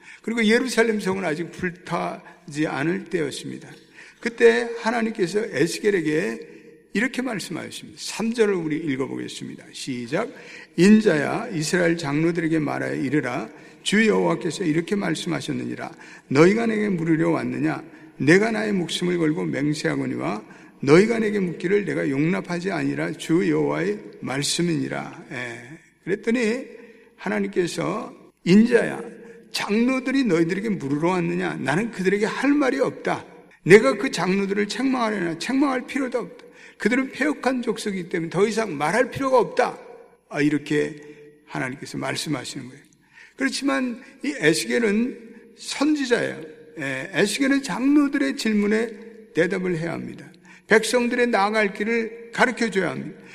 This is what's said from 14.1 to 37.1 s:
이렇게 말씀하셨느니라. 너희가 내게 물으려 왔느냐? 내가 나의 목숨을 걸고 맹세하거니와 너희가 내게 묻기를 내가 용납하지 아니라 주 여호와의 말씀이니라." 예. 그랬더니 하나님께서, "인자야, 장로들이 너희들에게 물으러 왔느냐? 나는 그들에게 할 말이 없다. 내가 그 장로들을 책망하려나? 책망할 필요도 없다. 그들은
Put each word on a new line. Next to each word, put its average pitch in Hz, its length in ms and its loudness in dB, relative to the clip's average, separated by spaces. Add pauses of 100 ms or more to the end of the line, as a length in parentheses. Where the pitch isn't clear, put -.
이렇게 165 300 0
말씀하셨느니라. 73 960 -4 (360)
너희가 190 380 6
내게 214 240 0
물으려 165 400 2
왔느냐? 135 520 -2 (360)
내가 196 340 4
나의 214 220 -2
목숨을 175 440 -2
걸고 165 280 0
맹세하거니와 147 960 -2 (380)
너희가 202 380 6
내게 208 200 0
묻기를 180 460 0
내가 160 240 -2
용납하지 175 600 -2
아니라 147 420 -4
주 175 360 0
여호와의 156 500 0 (200)
말씀이니라." 143 1120 -4
예. 123 480 -12 (240)
그랬더니 226 640 -2 (500)
하나님께서, 196 1000 -4 (300)
"인자야, 202 760 4 (320)
장로들이 262 720 0
너희들에게 185 440 2
물으러 147 400 0
왔느냐? 175 460 0
나는 156 360 0
그들에게 190 340 0
할 277 280 0
말이 269 260 2
없다. 175 460 -2 (380)
내가 226 340 8
그 269 140 -2
장로들을 196 560 -2
책망하려나? 214 720 -2
책망할 262 480 0
필요도 254 320 -4
없다. 180 260 -10 (320)
그들은 262 340 0